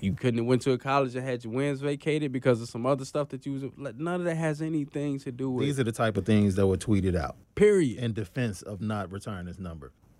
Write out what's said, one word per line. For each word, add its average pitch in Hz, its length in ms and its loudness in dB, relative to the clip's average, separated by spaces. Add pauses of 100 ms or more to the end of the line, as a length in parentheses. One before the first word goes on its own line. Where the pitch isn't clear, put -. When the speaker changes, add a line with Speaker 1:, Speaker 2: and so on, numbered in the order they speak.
Speaker 1:
you 98 140 0
couldn't 120 240 0
have 117 100 0
went 127 140 4
to 139 100 2
a 123 60 2
college 135 360 0
and 127 100 -4
had 123 200 -4
your 113 80 -8
wins 135 280 -2
vacated 147 520 -2
because 123 280 2
of 117 80 -10
some 120 180 -4
other 135 180 2
stuff 147 240 -4
that 131 180 -12
you 139 60 -4
was, 135 100 -6 (160)
like, 139 200 -10
none 170 180 -4
of 180 80 -4
that 170 100 0
has 156 260 -2
anything 147 600 -2
to 139 100 -8
do 127 180 -4
with 127 160 0
Speaker 2:
These 143 140 0
are 127 60 2
the 117 80 0
type 110 240 2
of 92 100 0
things 104 300 6
that 98 100 6
were 95 100 4
tweeted 95 380 2
out 80 220 -2 (180)
Speaker 1:
Period. 185 480 6
Speaker 2:
in 117 120 -2
defense 110 480 -4
of 101 180 -10
not 104 320 -4
retiring 98 340 -8
his 87 140 -12
number. 80 320 -12 (280)